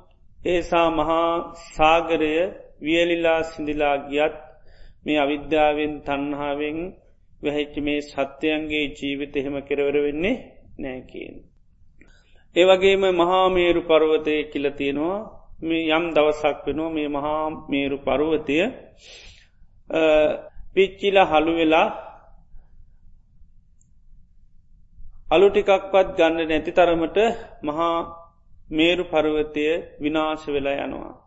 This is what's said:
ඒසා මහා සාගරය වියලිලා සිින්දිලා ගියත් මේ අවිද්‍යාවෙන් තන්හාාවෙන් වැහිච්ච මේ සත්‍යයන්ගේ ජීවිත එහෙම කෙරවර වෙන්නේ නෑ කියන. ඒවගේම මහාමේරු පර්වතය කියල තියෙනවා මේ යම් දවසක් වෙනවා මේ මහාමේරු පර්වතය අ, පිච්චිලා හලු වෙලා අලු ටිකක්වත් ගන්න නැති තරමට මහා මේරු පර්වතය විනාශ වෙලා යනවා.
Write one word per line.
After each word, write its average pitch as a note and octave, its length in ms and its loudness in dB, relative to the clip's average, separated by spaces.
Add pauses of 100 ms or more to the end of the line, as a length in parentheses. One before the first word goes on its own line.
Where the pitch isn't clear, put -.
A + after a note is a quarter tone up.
(400)
ඒසා E3+ 500 0
මහා E3 400 0 (360)
සාගරය D#3+ 680 2 (440)
වියලිලා E3 640 0
සිින්දිලා D3 600 -2
ගියත් D3 340 -2 (640)
මේ D3+ 200 -2
අවිද්‍යාවෙන් D3+ 800 0
තන්හාාවෙන් C#3+ 800 -6 (600)
වැහිච්ච D3 380 -6
මේ D3 240 -2
සත්‍යයන්ගේ D3+ 880 -4
ජීවිත C#3 460 -8
එහෙම C#3+ 260 -4
කෙරවර C#3+ 360 -2
වෙන්නේ D3+ 440 -2 (320)
නෑ C3 280 -12
කියන. - 340 -16 (1200)
ඒවගේම F#3+ 560 6
මහාමේරු F3 680 2
පර්වතය D#3 640 4
කියල D3 260 -4
තියෙනවා C#3+ 500 -4 (380)
මේ E3 300 -2
යම් D#3+ 220 2
දවසක් D3+ 520 2
වෙනවා D3+ 280 -4
මේ D3+ 180 -4
මහාමේරු C#3+ 920 -4
පර්වතය D3 580 0 (1300)
අ, D#3+ 80 -2 (680)
පිච්චිලා F#3+ 580 4
හලු D#3 260 2
වෙලා E3 340 4 (3500)
අලු F3+ 180 6
ටිකක්වත් G3 680 2
ගන්න E3 340 2
නැති D#3 240 -2
තරමට E3+ 460 2 (420)
මහා E3 380 -2 (720)
මේරු E3+ 360 2
පර්වතය D3+ 600 -2 (340)
විනාශ D#3 480 -2
වෙලා C#3 300 -2
යනවා. - 360 -10 (140)